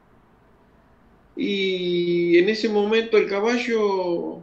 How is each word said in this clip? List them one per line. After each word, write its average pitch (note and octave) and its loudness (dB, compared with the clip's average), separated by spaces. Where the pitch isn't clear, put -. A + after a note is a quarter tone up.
Y F3 0
en F#3+ 6
ese A3 -2
momento G#3+ 2
el G3 4
caballo G3 -2